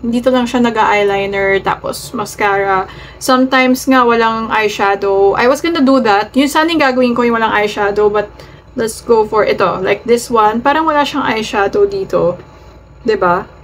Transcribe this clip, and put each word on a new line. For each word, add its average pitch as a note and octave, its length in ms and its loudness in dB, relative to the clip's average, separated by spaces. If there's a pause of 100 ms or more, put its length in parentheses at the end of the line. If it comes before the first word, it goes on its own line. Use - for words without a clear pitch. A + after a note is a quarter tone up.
Dito A#3+ 240 -2
lang B3+ 160 2
siya A#3+ 240 -2
nag-eyeliner, G3 960 0
tapos - 480 -6
mascara. G3 800 -2 (320)
Sometimes B3+ 640 2
nga, C4 160 4
walang A3+ 480 0
eyeshadow. G3+ 880 0
I A#3+ 80 2
was C#4+ 160 0
gonna E4+ 160 -2
do C4 240 4
that. G#3 320 0
Yun C#4 160 2
sana D#4+ 160 2
yung D#4+ 160 0
gagawin B3 320 2
ko, A#3+ 80 0
yung A#3 160 0
walang G#3+ 160 0
eyeshadow, G#3 560 0
but G#3 160 -2 (480)
let's A3+ 240 -6
go A3+ 240 2
for G#3+ 240 0
ito. F3+ 320 -2
Like G3+ 240 -2
this A#3 240 0
one, A3 320 2
parang C#4+ 240 0
wala D4 240 0
siyang C#4+ 240 -4
eyeshadow G#3 560 0
dito. F3+ 480 -2 (720)
Diba? F#3+ 400 0 (160)